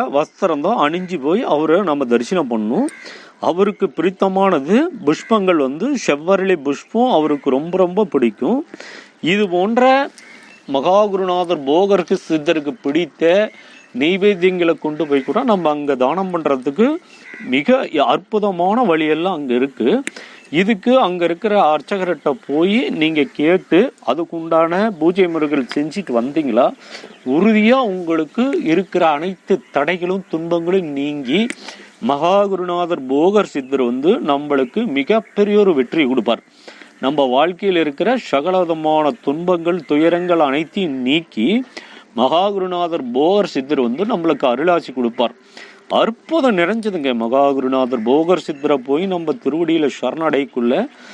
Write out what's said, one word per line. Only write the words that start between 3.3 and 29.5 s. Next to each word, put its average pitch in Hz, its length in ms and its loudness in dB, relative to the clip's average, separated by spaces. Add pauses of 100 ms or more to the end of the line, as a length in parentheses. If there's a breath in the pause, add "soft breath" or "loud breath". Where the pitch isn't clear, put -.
அவருக்கு 180 480 0
பிடித்தமானது 190 880 0 (300)
புஷ்பங்கள் 185 600 0
வந்து 156 220 -4 (120)
செவ்வரளி 180 560 0
புஷ்பம் 160 560 -2
அவருக்கு 151 380 0
ரொம்ப 156 280 0
ரொம்ப 185 280 0
பிடிக்கும். 135 540 0 (640 loud breath)
இது 202 280 0
போன்ற 226 400 2 (840 loud breath)
மகாகுருநாதர் 180 920 0
போகருக்கு 185 520 2
சித்தருக்கு 156 600 -2
பிடித்த 160 520 0 (680 loud breath)
நெய்வேத்தியங்களை 180 800 2
கொண்டு 151 260 -4
போய் 143 220 0
கூட 170 160 -2
நம்ம 185 260 2
அங்க 147 260 -2
தானம் 160 380 0
பண்றதுக்கு 147 540 0 (640 loud breath)
மிக 147 280 2 (280)
அற்புதமான 190 800 0
வழியெல்லாம் 160 560 0
அங்க 131 140 -2
இருக்கு. 123 360 0 (640 loud breath)
இதுக்கு 202 420 2 (120)
அங்க 175 220 -2
இருக்கிற 170 260 -2 (200)
அர்ச்சகர்கிட்ட 165 580 -2 (160)
போய் 180 320 2 (220)
நீங்க 156 200 2 (160)
கேட்டு 165 420 2 (280)
அதுக்குண்டான 165 760 0 (180)
பூஜை 180 340 2
முறைகள் 151 420 -2
செஞ்சுட்டு 151 420 -4
வந்தீங்களா, 135 480 2 (680 loud breath)
உறுதியா 214 420 4 (140)
உங்களுக்கு 165 540 -2 (180)
இருக்கிற 175 400 0 (120)
அனைத்து 180 400 -2 (200)